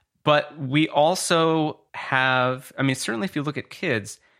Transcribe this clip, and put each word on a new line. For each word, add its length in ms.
But 340
we 300
also 920
have, 840
I 40
mean, 140
certainly 300
if 100
you 60
look 160
at 100
kids, 500